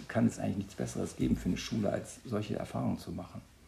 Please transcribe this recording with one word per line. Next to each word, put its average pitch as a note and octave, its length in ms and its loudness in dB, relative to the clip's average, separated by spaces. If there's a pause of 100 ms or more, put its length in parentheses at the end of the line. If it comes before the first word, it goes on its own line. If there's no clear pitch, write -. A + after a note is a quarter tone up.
kann A#2 200 6
es - 120 2
eigentlich G2+ 200 0
nichts - 180 -4
Besseres - 400 -2
geben B2+ 200 4
für - 120 0
eine - 100 4
Schule, G#2+ 320 0
als - 340 -2
solche G#2 300 -2
Erfahrungen A2 460 0
zu - 100 -8
machen. F2 300 -8 (280)